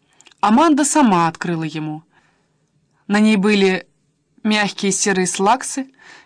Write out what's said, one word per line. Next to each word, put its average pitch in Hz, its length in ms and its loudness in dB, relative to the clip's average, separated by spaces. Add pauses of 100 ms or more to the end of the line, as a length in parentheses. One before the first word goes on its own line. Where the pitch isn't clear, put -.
(400)
Аманда 285 440 4
сама 202 440 2
открыла 165 360 -6
ему. 156 380 -8 (1080)
На 202 100 0
ней 214 180 4
были 190 500 0 (560)
мягкие 208 500 -2
серые 185 340 -2
слаксы 254 640 -2 (360)